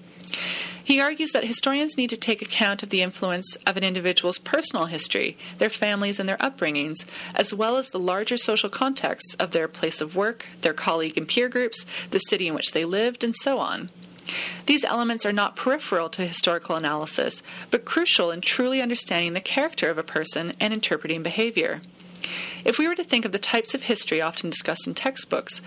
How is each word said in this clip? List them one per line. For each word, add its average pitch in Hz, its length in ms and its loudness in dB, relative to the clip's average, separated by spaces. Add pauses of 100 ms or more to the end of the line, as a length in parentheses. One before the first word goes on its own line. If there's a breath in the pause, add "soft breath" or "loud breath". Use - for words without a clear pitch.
(840 loud breath)
He 277 180 6
argues 302 320 2
that 262 120 4
historians 277 520 2
need 247 140 2
to 233 60 -2
take 220 260 0
account 202 420 2
of 202 60 -6
the 185 120 4
influence 180 540 -2 (100)
of 190 100 2
an 190 60 -2
individual's 180 560 2
personal 262 480 0
history, 160 500 0 (220 loud breath)
their 214 120 4
families 202 500 0
and 190 80 -2
their 190 80 0
upbringings, 156 680 -2 (300 loud breath)
as - 180 2
well 220 240 2
as 262 140 -2
the 185 80 -4
larger 190 380 0
social 214 340 2
context - 720 0
of 175 100 0
their 165 160 2
place 160 340 -2
of 156 140 -4
work, 214 320 -2 (160)
their 160 100 4
colleague 165 460 0
and 160 80 -4
peer 240 220 2
groups, 247 360 -2 (280 loud breath)
the 190 80 4
city 185 260 2
in 160 80 0
which - 160 2
they 160 140 2
lived, 220 400 0
and 233 100 2
so 277 240 2
on. - 320 -2 (760 loud breath)
These 185 180 4
elements 233 420 0
are 202 60 2
not 202 240 2
peripheral 196 540 0
to 185 160 -2
historical 170 500 0
analysis, 156 640 -2 (300 loud breath)
but - 120 2
crucial 269 460 2
in 170 100 -6
truly 254 400 2
understanding 185 520 0
the 180 80 -2
character 269 500 0
of 160 80 -2
a 160 60 -2
person 156 560 0
and 214 120 2
interpreting 165 500 -2
behavior. 208 580 0 (840 loud breath)
If - 140 4
we 311 80 4
were 349 100 0
to 349 80 -2
think 233 200 2
of 202 80 -4
the 196 60 0
types - 360 0
of 269 100 -4
history 160 360 0
often 165 300 -2
discussed - 360 -2
in 175 80 -4
textbooks, - 720 -2